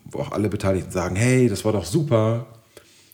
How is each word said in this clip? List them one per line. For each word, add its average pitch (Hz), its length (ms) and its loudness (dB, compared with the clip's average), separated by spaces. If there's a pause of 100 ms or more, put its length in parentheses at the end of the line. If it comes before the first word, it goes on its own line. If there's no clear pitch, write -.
wo - 140 -10
auch - 140 -6
alle 104 160 0
Beteiligten 95 440 -2
sagen, 92 240 -2
„Hey, 123 320 4
das 101 160 -2
war 107 80 2
doch 95 140 -2
super.“ 120 600 0 (680)